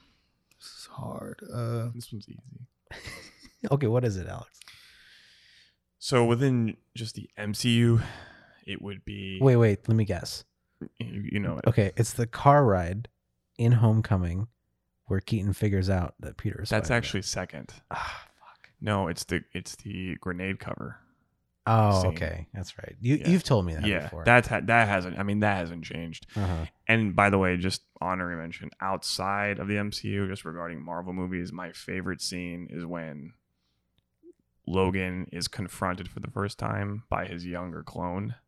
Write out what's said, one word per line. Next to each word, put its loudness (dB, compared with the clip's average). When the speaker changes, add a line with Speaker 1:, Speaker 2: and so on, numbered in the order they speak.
Speaker 1:
This -20
is -18
hard. -12
Uh, -4
Speaker 2:
This -14
one's -12
easy. -18
Speaker 3:
<laughs> -14
Okay, 2
what 2
is 0
it, -8
Alex? -14
Speaker 2:
So 4
within 4
just -8
the -14
M -6
C 0
U, 8
it -8
would -12
be -8
Speaker 3:
Wait, 8
wait, 4
let 4
me 4
guess. -6
Speaker 2:
You, -8
you -2
know -4
it. -10
Speaker 3:
Okay, 4
it's 0
the -2
car 6
ride 2
in 6
Homecoming 4
where 0
Keaton 0
figures 2
out 0
that -12
Peter -6
is -8
Speaker 2:
That's 0
Speaker 3:
Spider-Man. 2
Speaker 2:
actually -2
second. -8
Speaker 3:
Ah, -8
fuck. -20
Speaker 2:
No, 0
it's -6
the, -2
it's -10
the -8
grenade -6
cover. -10
Speaker 3:
Oh, 6
Speaker 2:
scene. 4
Speaker 3:
okay. -6
That's -10
right. -14
You, 4
Speaker 2:
Yeah. 2
Speaker 3:
you've 6
told 4
me -2
that -4
Speaker 2:
Yeah, 2
Speaker 3:
before. -10
Speaker 2:
that's 8
ha-, 0
that 6
hasn't, 0
I -2
mean, 0
that 4
hasn't -6
changed. -10
Speaker 3:
Uh-huh. 0
Speaker 2:
And 2
by 6
the 6
way, 4
just -2
honorary -4
mention, -10
outside -2
of -6
the 0
M -2
C -8
U, 0
just -8
regarding -8
Marvel -8
movies, -4
my -10
favorite -6
scene -8
is -8
when -10
Logan 0
is -6
confronted -6
for -14
the -10
first -4
time -4
by -2
his -10
younger -8
clone. -6